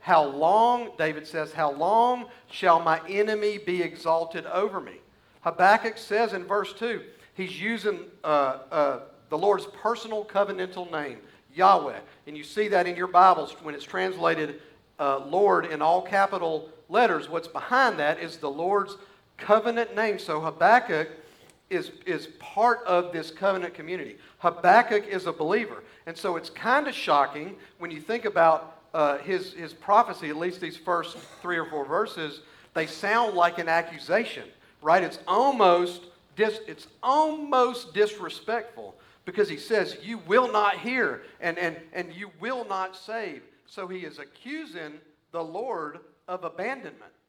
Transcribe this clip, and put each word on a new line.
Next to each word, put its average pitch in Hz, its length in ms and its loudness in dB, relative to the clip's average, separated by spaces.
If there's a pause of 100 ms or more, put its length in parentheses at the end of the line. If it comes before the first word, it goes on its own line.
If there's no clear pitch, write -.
How 165 220 4
long," 208 760 2
David 156 280 -4
says, 151 260 -8
"how 151 200 0
long 226 540 2 (220)
shall 170 300 4
my 165 300 2
enemy 208 500 0
be 180 240 -2
exalted 165 640 -2
over 185 340 -2
me?" 110 200 -16 (420)
Habakkuk 202 560 4
says 214 340 0
in 185 120 -8
verse 202 280 -2
two, 226 320 -6 (300)
he's 185 260 -8
using, 202 500 -4 (140)
uh, 139 340 2 (120)
uh, 139 300 0 (280)
the 156 100 -4
Lord's 196 280 2
personal 220 580 -4
covenantal 185 680 -2
name, 147 300 -8 (340)
Yahweh. 160 440 4 (280)
And 147 100 -14
you 147 60 -14
see 214 260 -2
that 180 180 4
in 175 100 -4
your 180 100 -2
Bibles 180 460 6 (100)
when 151 120 -8
it's 143 100 -12
translated, 165 760 -2 (380)
uh, 139 200 0
Lord 170 480 2
in 156 140 -6
all 170 220 2
capital 185 680 -2 (180)
letters, 170 400 2
what's 165 200 -6
behind 233 500 0
that 156 200 0
is 165 200 -10
the 147 120 -6
Lord's 190 460 -2 (400)
covenant 226 580 2
name. 208 240 0
So 156 220 -4
Habakkuk 165 680 4 (640)
is, 175 220 -4 (140)
is 170 220 -4 (100)
part 226 460 0
of 175 280 2
this 165 180 -6
covenant 190 440 -2
community. 156 420 -10 (220)
Habakkuk 208 680 4
is 196 200 -6
a 165 60 -4
believer. 165 520 -4 (220)
And 165 100 -12
so 180 200 -4
it's 160 140 -10
kinda 269 420 0
shocking 151 640 0 (220)
when 170 120 -10
you 151 100 -12
think 226 240 -6
about, 165 540 2 (160)
uh, 147 240 2
his, 185 340 -6
his 160 220 -14
prophecy, 190 560 2
at 151 60 -6
least 180 240 -6
these 160 160 -10
first 170 420 -4 (240)
three 175 160 -2
or 160 80 -2
four 151 180 -6
verses, 156 560 -4 (320)
they 160 140 -2
sound 208 480 0
like 170 240 4
an 165 100 -4
accusation, 165 760 -2 (360)
right? 170 220 6
It's - 240 -6
almost 185 800 4 (320)
dis-, 214 300 -2
it's - 200 -16 (160)
almost 285 880 0
disrespectful 202 1000 -4 (320)
because 185 220 0
he 147 100 -8
says, 208 440 -2
"You 220 160 -10
will 214 320 4
not 208 280 2
hear 226 440 -2 (180)
and, 170 180 -4
and, 170 180 -2 (160)
and 170 220 -10
you 196 160 -14 (100)
will 240 240 -6
not 190 320 -6
save." 208 460 -10 (240)
So 190 200 -12
he 185 120 -10
is 151 200 -14
accusing 170 840 -14 (320)
the 170 120 -6
Lord 170 560 -8 (280)
of 180 160 -8
abandonment. 185 680 -10 (160)